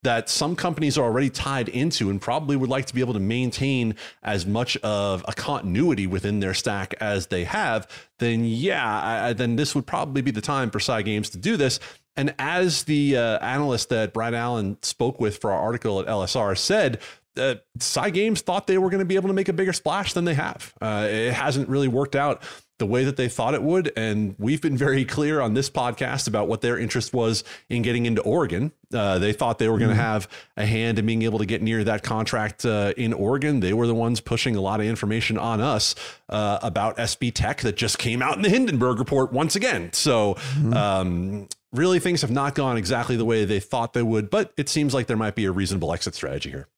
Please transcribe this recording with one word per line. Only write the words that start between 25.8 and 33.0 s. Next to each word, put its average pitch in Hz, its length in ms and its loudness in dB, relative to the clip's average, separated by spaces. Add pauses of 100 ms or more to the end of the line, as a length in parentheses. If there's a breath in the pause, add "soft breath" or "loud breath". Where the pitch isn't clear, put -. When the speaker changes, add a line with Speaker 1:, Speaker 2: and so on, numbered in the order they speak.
Speaker 1:
about 104 220 0
what 110 140 -2
their 120 160 2
interest 113 340 -2
was 113 320 0 (240 loud breath)
in 117 140 -2
getting 117 240 0
into 113 160 0
Oregon. 120 500 0 (200)
Uh, 101 260 2
they 104 160 2
thought 117 240 0
they 110 100 2
were 110 100 4
gonna 110 140 4
Speaker 2:
Mm-hmm. 107 80 4
Speaker 1:
have 110 280 0 (280 loud breath)
a 104 80 -2
hand 110 340 2
in 107 60 0
being 113 180 2
able 110 160 0
to 104 80 2
get 104 160 0
near 110 220 2
that 107 180 0
contract, 110 600 -2
uh, 104 320 2
in 117 160 0